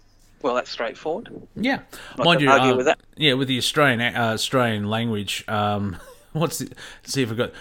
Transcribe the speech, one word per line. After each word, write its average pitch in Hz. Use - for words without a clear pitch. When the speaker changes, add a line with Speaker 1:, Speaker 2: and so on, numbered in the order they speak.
Speaker 1:
Well, 123
that's -
straightforward. 156
Speaker 2:
Yeah. 254
Speaker 1:
I'm -
not 131
Speaker 2:
Mind 165
Speaker 1:
gonna 147
Speaker 2:
you, 135
Speaker 1:
argue 131
Speaker 2:
uh, 131
Speaker 1:
with 127
that. 151
Speaker 2:
yeah, 151
with 135
the 131
Australian, 131
uh, 120
Australian 110
language, 110
um, 104
<laughs> -
what's 156
the, 131
let's -
see 135
if 113
I 113
got, 110